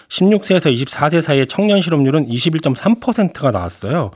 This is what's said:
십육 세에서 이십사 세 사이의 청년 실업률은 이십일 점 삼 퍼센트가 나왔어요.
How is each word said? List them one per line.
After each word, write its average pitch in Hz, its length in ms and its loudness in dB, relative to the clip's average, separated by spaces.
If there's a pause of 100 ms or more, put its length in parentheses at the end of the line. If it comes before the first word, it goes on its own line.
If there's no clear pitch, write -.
십육 196 340 2
세에서 180 260 2
이십사 135 400 0
세 165 120 0
사이의 139 260 0
청년 202 320 0
실업률은 151 500 2
이십일 156 300 -2
점 143 160 -2
삼 220 240 0
퍼센트가 185 520 -2
나왔어요. 101 640 -4